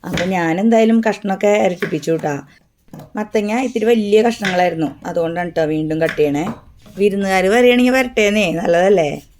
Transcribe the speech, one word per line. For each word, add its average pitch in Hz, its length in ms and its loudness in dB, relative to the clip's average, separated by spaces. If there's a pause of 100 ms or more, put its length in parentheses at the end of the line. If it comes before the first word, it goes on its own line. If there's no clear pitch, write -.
അപ്പൊ 180 140 -4 (120)
ഞാൻ 165 180 -2 (100)
എന്തായാലും 226 440 4
കഷ്ണമൊക്കെ 202 460 -2 (140)
ഇരട്ടിപ്പിച്ചു 165 460 -4 (100)
ട്ടാ. 151 120 -4 (840)
മത്തങ്ങ 214 340 -4 (140)
ഇത്തിരി 226 260 -2
വലിയ 214 340 2
കഷ്ണങ്ങളായിരുന്നു, 180 640 -2 (200)
അതുകൊണ്ടാണ് 170 480 -4
ട്ടോ 165 80 0 (100)
വീണ്ടും 156 300 -4
കട്ട് 156 160 -4
ചെയ്യണേ. 147 240 0 (560)
വിരുന്നുകാര് 196 540 2
വരികയാണെങ്കിൽ 247 440 4
വരട്ടേന്നേ, 214 480 0 (140)
നല്ലതല്ലേ? 170 500 2 (300)